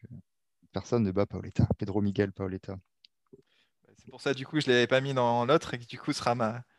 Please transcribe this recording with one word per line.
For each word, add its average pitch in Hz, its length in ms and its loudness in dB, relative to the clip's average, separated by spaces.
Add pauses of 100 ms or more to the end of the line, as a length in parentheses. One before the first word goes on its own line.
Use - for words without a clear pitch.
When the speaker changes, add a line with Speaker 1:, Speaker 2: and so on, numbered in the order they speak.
Speaker 1:
euh, 127 100 -18 (560)
personne 113 320 0
ne 95 80 2
bat 98 140 2
Paoletta. - 420 -2 (100)
Pedro 101 240 -2
Miguel 101 300 0
Paoletta. 95 460 -8 (1200)
Speaker 2:
C'est - 140 -20
pour 127 100 -18
ça, 139 120 0
du 131 120 -10
coup, 156 160 -2
je 139 60 -4
l'avais 123 200 6
pas 131 140 4
mis 139 120 -4
dans 120 320 2
l'autre 151 280 2
et 123 60 -6
que, 120 60 -18
du - 140 -16
coup, 147 140 -4
ce - 60 -8
sera 120 160 0
ma, 120 280 -2 (160)